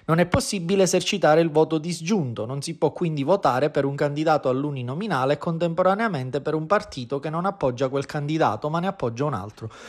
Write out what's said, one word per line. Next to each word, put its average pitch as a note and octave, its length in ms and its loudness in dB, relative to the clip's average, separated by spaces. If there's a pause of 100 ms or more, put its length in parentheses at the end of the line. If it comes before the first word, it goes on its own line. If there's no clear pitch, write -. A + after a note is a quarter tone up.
Non E3 160 4
è F3 60 4
possibile F#3+ 580 2
esercitare E3+ 560 4
il E3+ 100 2
voto D#3 280 2
disgiunto, D#3+ 680 -2
non C#3 160 -6
si E3 140 -8
può D#3 160 2
quindi D#3 320 -2
votare D3 460 2
per D3 140 2
un C#3 120 -2
candidato D3 520 0
all'uninominale C3+ 840 -2
e D3 60 0
contemporaneamente E3+ 1000 0
per D3+ 140 -2
un D#3 140 -4
partito C#3+ 500 -2
che C#3 100 -6
non E3 160 -4
appoggia C#3 440 -2
quel C3+ 180 -2
candidato, D3 640 0
ma D#3+ 80 -2
ne F3 80 -2
appoggia C3 380 -4
un D3 100 -2
altro. G#2 340 -10 (200)